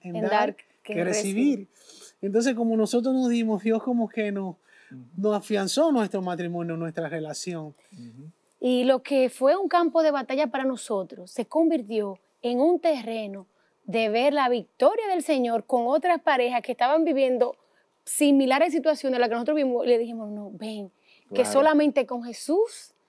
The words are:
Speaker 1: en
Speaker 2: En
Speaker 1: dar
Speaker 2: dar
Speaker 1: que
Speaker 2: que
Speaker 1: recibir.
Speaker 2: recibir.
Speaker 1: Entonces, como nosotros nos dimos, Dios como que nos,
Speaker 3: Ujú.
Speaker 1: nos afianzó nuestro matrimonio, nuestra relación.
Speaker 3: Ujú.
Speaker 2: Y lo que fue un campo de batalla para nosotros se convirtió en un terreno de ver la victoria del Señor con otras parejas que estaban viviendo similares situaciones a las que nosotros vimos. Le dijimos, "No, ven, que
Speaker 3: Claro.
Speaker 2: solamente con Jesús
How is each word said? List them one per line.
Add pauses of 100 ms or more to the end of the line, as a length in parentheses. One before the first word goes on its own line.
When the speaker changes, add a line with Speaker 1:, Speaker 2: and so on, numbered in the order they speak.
Speaker 1:
en
Speaker 2:
En
Speaker 1:
dar
Speaker 2:
dar
Speaker 1:
que (280)
Speaker 2:
que
Speaker 1:
recibir.
Speaker 2:
recibir. (540)
Speaker 1:
Entonces,
como
nosotros
nos
dimos,
Dios
como
que
nos, (360)
Speaker 3:
Ujú. (160)
Speaker 1:
nos
afianzó
nuestro
matrimonio,
nuestra
relación. (180)
Speaker 3:
Ujú. (280)
Speaker 2:
Y
lo
que
fue
un
campo
de
batalla
para
nosotros
se
convirtió (240)
en
un
terreno (400)
de
ver
la
victoria
del
Señor
con
otras
parejas
que
estaban
viviendo (480)
similares
situaciones
a
las
que
nosotros
vimos.
Le
dijimos,
"No,
ven, (380)
que
Speaker 3:
Claro.
Speaker 2:
solamente
con
Jesús (160)